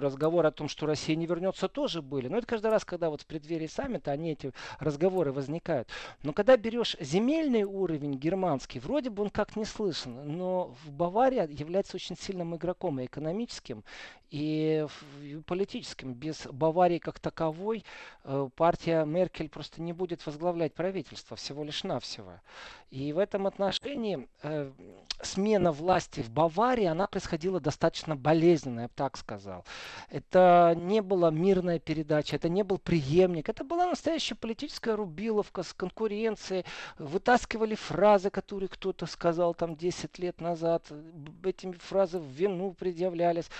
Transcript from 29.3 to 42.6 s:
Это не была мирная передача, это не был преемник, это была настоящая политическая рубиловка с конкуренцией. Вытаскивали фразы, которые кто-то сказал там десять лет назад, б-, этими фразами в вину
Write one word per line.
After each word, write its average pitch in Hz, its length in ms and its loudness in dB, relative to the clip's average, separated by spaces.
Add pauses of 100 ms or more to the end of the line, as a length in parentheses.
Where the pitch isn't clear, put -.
Это 175 680 8
не 185 240 2
была 185 300 4
мирная 175 480 4
передача, 151 560 0
это 165 140 0
не 185 140 2
был 190 140 0
преемник, 170 680 2
это 247 160 -4
была 339 240 2
настоящая 311 480 -2
политическая 226 600 -4
рубиловка 202 680 -2
с - 100 -10
конкуренцией. 202 920 -2 (320)
Вытаскивали 214 800 2
фразы, 196 540 6
которые 190 380 -6
кто-то - 380 -6
сказал 170 480 0
там 165 220 -4
десять 165 440 -6
лет 180 220 -6
назад, 165 500 0
б-, 160 580 -10
этими 185 240 -6
фразами 175 500 0
в 139 80 -12
вину 185 420 0